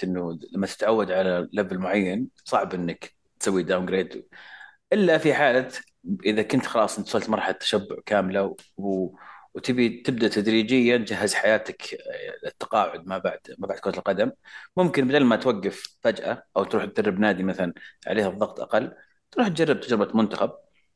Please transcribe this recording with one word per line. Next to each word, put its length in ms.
إنه 340
لما 140
تتعود 440
على 420
level 260
معين 500
صعب 300
إنك 400
تسوي 220
داون 240
جريد، 380
إلا 260
في 160
حالة 340
إذا 180
كنت 240
خلاص 320
أنت 100
وصلت 220
مرحلة 220
تشبع 440
كاملة 500
و-، 320
وتبي 340
تبدأ 400
تدريجيًا 680
تجهز 380
حياتك، 600
آه، 520
للتقاعد 600
ما 120
بعد، 200
ما 80
بعد 120
كرة 200
القدم. 320
ممكن 320
بدل 160
ما 120
توقف 640
فجأة 420
أو 80
تروح 200
تدرب 340
نادي 240
مثلًا 300
عليه 220
الضغط 320
أقل، 320
تروح 180
تجرب 320
تجربة 340
منتخب. 360